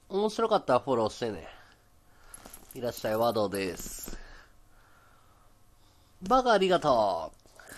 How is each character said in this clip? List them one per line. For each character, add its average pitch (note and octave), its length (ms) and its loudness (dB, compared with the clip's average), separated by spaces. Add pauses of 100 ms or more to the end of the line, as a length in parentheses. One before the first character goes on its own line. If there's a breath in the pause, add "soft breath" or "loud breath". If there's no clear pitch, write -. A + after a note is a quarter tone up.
面 G3+ 200 0
白 A3 200 -2
か G#3 80 4
っ - 80 -2
た C3+ 80 2
ら B2 60 6
フ C#3 120 -2
ォ B2 40 2
ロ A2 120 2
ー - 40 -4
し - 80 -16
て A2+ 120 -4
ね。 E2+ 160 -12 (1300 loud breath)
い C3 80 -12
ら A#2+ 80 -6
っ - 40 -4
し - 120 -10
ゃ A2 60 -2
い、 A2 60 0
和 A#2 160 2
道 G#2+ 160 0
で F#2+ 280 -4
す。 - 400 -12 (2000 loud breath)
バ B3 220 2
カ B3 80 2
あ G#3 60 6
り F#3 120 4
が F3 100 4
と G#2 540 2
う。 - 40 -20 (400 loud breath)